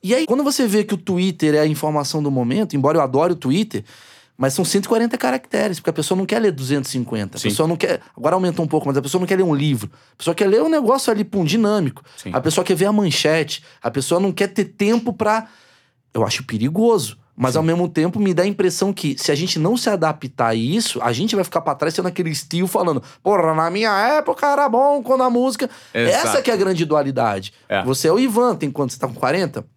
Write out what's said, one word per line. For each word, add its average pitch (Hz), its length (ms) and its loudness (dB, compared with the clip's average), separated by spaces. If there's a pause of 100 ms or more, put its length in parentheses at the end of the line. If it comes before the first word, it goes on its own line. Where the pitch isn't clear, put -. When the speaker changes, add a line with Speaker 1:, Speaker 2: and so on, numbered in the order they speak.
Speaker 1:
E 202 140 0
aí, 311 100 0
quando 277 180 0
você 269 220 2
vê 208 180 2
que 208 100 -2
o 196 40 -4
Twitter 175 580 0
é 151 40 4
a 151 80 4
informação 151 560 -2
do 143 80 0
momento, 135 440 0
embora 143 220 2
eu 160 40 4
adore 143 320 2
o - 20 -2
Twitter, 143 480 -2 (540)
mas 135 160 0
são 190 100 0
cento 190 220 0
e - 20 -12
quarenta 233 300 0
caracteres, 220 640 -2
porque - 80 -2
a 160 40 -2
pessoa 170 240 -2
não 190 80 -2
quer 214 140 0
ler 208 140 2
duzentos 135 360 -4
e - 40 -10
cinquenta. 113 440 -6
A - 40 -10
Speaker 2:
Sim. 107 80 0
Speaker 1:
pessoa 156 180 0
não 170 80 0
quer. - 240 -2 (160)
Agora 151 220 0
aumenta 180 240 0
um 156 60 0
pouco, 143 200 -2
mas 135 80 0
a 139 60 2
pessoa 135 180 -2
não 180 80 -2
quer 190 80 0
ler 190 80 4
um 170 100 2
livro. 135 360 0 (240)
A - 20 -20
pessoa - 180 -2
quer 202 140 2
ler 214 160 4
um 320 60 0
negócio 269 420 2
ali, 214 140 0
pum, 196 180 -2
dinâmico. 202 580 0 (140)
Speaker 2:
Sim. - 160 -12
Speaker 1:
A 110 80 0
pessoa 160 240 0
quer 180 120 2
ver 165 100 2
a 208 80 2
manchete. 160 680 0 (220)
A 117 80 -2
pessoa 139 300 0
não 196 100 2
quer 190 160 0
ter 190 160 -2
tempo 226 480 0
pra. 220 360 -2 (680)
Eu 110 120 0
acho 117 200 -4
perigoso. 156 720 0 (180)
Mas, 127 160 -2
Speaker 2:
Sim. 127 60 0
Speaker 1:
ao 160 80 0
mesmo 175 240 0
tempo, 170 320 0
me 190 120 2
dá 175 100 2
a 190 40 2
impressão 196 460 0
que, 147 240 -4
se - 160 0
a - 20 2
gente 160 240 -2
não 180 160 2
se 240 140 -2
adaptar 151 600 -2
a 113 40 0
isso, 131 460 -2
a 120 100 0
gente 175 240 0
vai 190 80 2
ficar 170 160 0
pra 156 160 -2
trás 156 180 -2
sendo 180 140 -2
aquele 175 220 -4
estilo 170 380 -4
falando, 170 360 0 (180)
"Porra, 170 320 2
na 160 160 0
minha 208 220 0 (260)
época 294 300 0
era 285 220 2
bom 269 340 2
quando 254 200 2
a 254 60 2
música." 240 400 0 (240)
Speaker 2:
Exato. 180 340 2
Speaker 1:
Essa 214 140 2
que 254 80 -2
é 233 40 2
a 208 40 0
grande 185 280 0
dualidade. 131 640 -2 (160)
Speaker 2:
É. 98 160 0
Speaker 1:
Você 131 240 0
é 160 60 4
o 202 40 2
Ivan, 240 380 2
tem 147 160 -4
quanto? 135 220 -4
Você - 60 -18
tá 139 80 -4
com 117 80 -8
quarenta? 147 500 -2 (120)